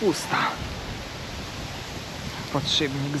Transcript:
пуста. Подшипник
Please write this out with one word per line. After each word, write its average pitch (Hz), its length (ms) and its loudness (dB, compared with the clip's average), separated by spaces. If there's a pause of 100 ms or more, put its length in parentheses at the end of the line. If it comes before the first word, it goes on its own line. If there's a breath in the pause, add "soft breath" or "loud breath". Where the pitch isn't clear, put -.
пуста. - 500 4 (2000)
Подшипник 143 680 2